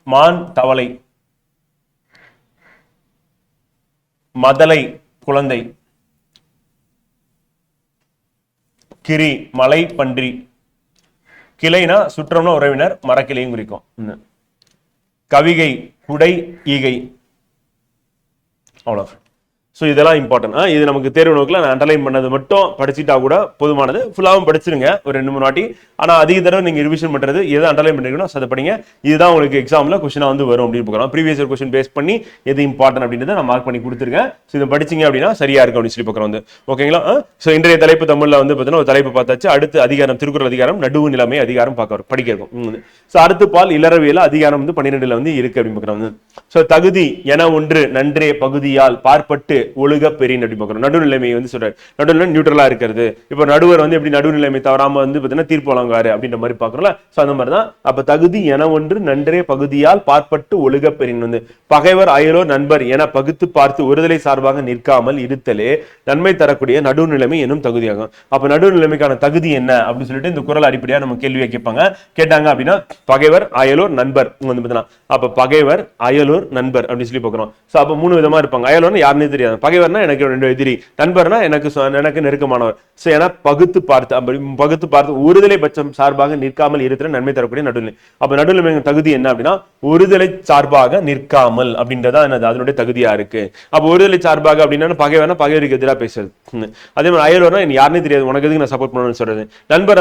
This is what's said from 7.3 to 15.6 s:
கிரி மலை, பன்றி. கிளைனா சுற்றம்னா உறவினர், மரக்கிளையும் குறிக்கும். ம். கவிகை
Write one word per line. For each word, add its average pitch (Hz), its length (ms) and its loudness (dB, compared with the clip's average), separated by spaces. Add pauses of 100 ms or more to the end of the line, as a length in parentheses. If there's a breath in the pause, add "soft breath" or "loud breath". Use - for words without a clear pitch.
கிரி 156 500 -2
மலை, 139 340 0
பன்றி. 127 640 -6 (1120 soft breath)
கிளைனா 175 540 2
சுற்றம்னா 165 380 -2
உறவினர், 143 540 0
மரக்கிளையும் 127 420 -2
குறிக்கும். 110 340 -12 (120)
ம். 107 240 -16 (1160)
கவிகை 156 580 0 (120)